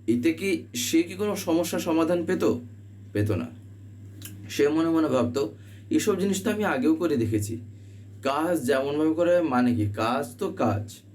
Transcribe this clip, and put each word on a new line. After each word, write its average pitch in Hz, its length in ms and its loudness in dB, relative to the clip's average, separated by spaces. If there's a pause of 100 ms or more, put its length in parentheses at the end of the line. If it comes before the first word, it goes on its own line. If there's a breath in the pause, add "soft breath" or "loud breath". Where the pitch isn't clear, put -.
এতে 123 260 2
কি 185 320 -2 (100)
সে - 280 2
কি 180 120 -4
কোনো 202 220 -2
সমস্যার 175 440 0
সমাধান 165 440 2
পেত? 185 200 0 (680)
পেত 104 180 0
না। - 160 -2 (1000)
সে 143 200 2
মনে 160 200 2
মনে 160 200 2
ভাবতো, - 460 0 (360 loud breath)
"এসব 190 300 2
জিনিস 190 240 0
তো 220 60 2
আমি 208 140 0
আগেও 151 300 4
করে 160 220 0
দেখেছি, 107 440 0 (640 loud breath)
কাজ 151 440 0
যেমনভাবে 143 480 2
করে 175 260 4
মানে 127 340 4
কি, 104 120 0 (100)
কাজ 120 420 0
তো 190 140 -2
কাজ, 101 440 -2 (180)